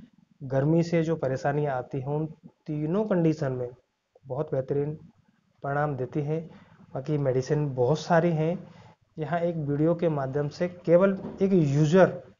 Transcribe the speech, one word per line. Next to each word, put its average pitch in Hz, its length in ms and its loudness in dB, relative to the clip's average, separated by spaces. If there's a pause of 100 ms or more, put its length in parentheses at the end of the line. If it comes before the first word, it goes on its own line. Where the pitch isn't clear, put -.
(440)
गर्मी 143 380 2
से 170 200 0
जो 160 140 -2
परेशानियाँ 143 580 -2
आती 127 260 -6
हैं 127 80 -8
उन 151 180 -2 (400)
तीनों 156 400 -2
condition 160 460 0
में 123 160 -6 (560)
बहुत 135 280 -8
बेहतरीन 143 420 -2 (680)
परिणाम 147 340 -2
देती 127 260 -4
हैं। 156 180 -4 (540)
बाकी 143 240 -4
medicine 143 560 0
बहुत 127 240 2
सारी 170 340 2
हैं, 160 360 -2 (500)
यहाँ 156 220 -4
एक 170 180 -2
video 151 360 0
के 170 160 0
माध्यम 143 400 -2
से 175 180 -4
केवल 180 480 4 (260)
एक 196 100 2
user 156 680 6 (200)